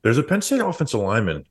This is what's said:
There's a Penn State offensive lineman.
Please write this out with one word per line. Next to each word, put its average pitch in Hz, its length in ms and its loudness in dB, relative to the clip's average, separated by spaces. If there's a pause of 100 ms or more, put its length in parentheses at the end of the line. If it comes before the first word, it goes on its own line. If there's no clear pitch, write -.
There's 117 140 4
a 147 60 2
Penn 196 180 0
State 269 200 0
offensive 160 380 -2
lineman. 95 520 0